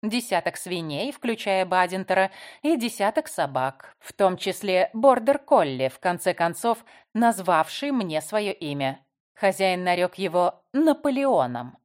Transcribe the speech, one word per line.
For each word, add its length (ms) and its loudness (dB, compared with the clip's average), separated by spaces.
Десяток 520 -2
свиней, 540 -6
включая 560 -2
Бадинтера, 640 0
и 140 2
десяток 500 -2
собак, 720 -4
в 140 -20
том 240 2
числе 560 -2
бордер-колли, 960 2
в 100 -8
конце 340 -2
концов, 520 -2
назвавший 760 2
мне 300 -2
свое 320 -4
имя. 520 -4
Хозяин 480 0
нарек 360 0
его 440 0
Наполеоном. 1120 0